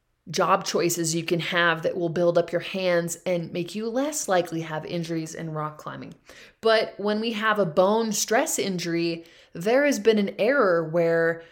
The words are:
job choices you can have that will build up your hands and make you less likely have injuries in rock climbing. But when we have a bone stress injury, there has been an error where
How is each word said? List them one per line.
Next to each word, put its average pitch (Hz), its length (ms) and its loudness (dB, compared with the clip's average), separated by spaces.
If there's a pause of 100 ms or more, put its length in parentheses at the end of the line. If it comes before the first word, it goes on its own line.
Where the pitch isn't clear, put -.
(300)
job 180 340 2
choices 170 520 0
you 165 80 -2
can 170 160 0
have 170 420 2
that 170 140 -2
will 170 120 -2
build 175 300 2
up 170 140 0
your 170 80 -2
hands 175 560 -2 (100)
and 175 260 -2
make 175 220 -6
you 214 140 -6
less 277 400 -4
likely 175 320 0
have 156 240 -6
injuries 165 500 -6
in 165 180 -8
rock 151 260 -6
climbing. 135 360 -14 (460)
But 220 360 2
when 214 240 -2
we 226 120 -2
have 214 260 2
a 196 80 2
bone 208 460 2
stress 233 460 0
injury, 170 640 -2 (280)
there 226 320 2
has 277 140 2
been 220 200 4
an 202 200 0
error 190 500 2
where 165 640 2